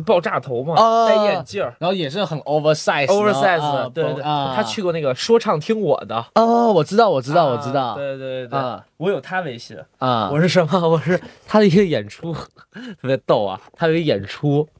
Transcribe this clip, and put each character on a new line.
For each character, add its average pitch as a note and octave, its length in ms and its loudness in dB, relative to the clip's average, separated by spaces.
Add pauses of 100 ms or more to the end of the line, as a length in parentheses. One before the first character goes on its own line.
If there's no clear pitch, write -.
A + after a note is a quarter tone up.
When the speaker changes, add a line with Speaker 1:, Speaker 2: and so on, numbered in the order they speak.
Speaker 1:
爆 F3+ 180 2
炸 F#3 180 -4
头 B2+ 240 -6
嘛， D#3+ 140 -2
Speaker 2:
哦。 A3+ 320 4
Speaker 1:
戴 A3 60 4 (180)
眼 F3 100 -4
镜 F#3+ 200 -6
儿。 A#2+ 160 -6
Speaker 2:
然 E3+ 100 -2
后 G3 60 0
也 E3 140 -4
是 F#3+ 140 -4
很 E3 180 -6
oversize， D3+ 680 0
Speaker 1:
oversize， G#3 360 2 (140)
Speaker 2:
然 D#3 40 0
后， D3 160 -2
啊， B2 160 -4
Speaker 1:
对， D#3 200 -2
对。 C#3+ 100 -8
Speaker 2:
啊。 C#3+ 320 -2
Speaker 1:
他 B2 60 0
去 A#2 220 -4
过 F3+ 80 0
那 E3 100 -4
个 C3 140 -2
说 A3+ 240 2
唱 G3+ 200 0
听 A3 220 -2
我 D3 240 0
的。 A2 180 -4 (120)
Speaker 2:
哦， A#3 360 4
我 E3 120 4
知 F3+ 120 -4
道， A3 140 6
我 C#3 120 2
知 B2+ 120 -6
道， E3+ 140 4
Speaker 1:
啊， C3 60 2
Speaker 2:
我 A#2 40 -2
知 B2 160 -6
道。 B2+ 220 -2
Speaker 1:
对， C#3 220 -6
对， C3 260 -8
对， B2 40 -12
对。 C#3 120 -4
Speaker 2:
啊。 A#2+ 260 -6 (120)
Speaker 1:
我 E3+ 120 -4
有 F3+ 100 -2
他 F#3 220 -6
微 C3+ 160 -8
信。 A2+ 180 -18 (220)
Speaker 2:
啊。 A#2+ 340 0
Speaker 1:
我 D3 80 0
是 E3+ 80 4
什 E3 200 2
么？ F#3 120 0
<laughs> E3+ 80 0
我 D#3+ 120 2
是 D#3+ 200 0 (280)
他 G#3+ 120 2
的 G#3+ 60 6
一 G3 60 6
个 G3+ 120 6
演 B2+ 240 -2
出， E3 260 -10 (300)
<laughs> A3+ 380 -18
特 B2+ 60 -6
别 C3 180 0
逗 A#2 200 2
啊！ F#2+ 140 -8 (140)
他 E3+ 140 -2
有 D#3+ 60 2
一 - 20 2
个 E3+ 60 0
演 A2+ 220 0
出， D3 440 -2 (120)